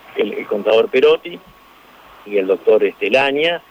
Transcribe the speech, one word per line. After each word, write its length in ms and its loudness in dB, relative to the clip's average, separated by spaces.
el, 180 -4
el 120 -10
contador 420 0
Perotti 500 0
y 100 -6
el 100 0
doctor, 380 2
este, 260 -4
Laña, 600 0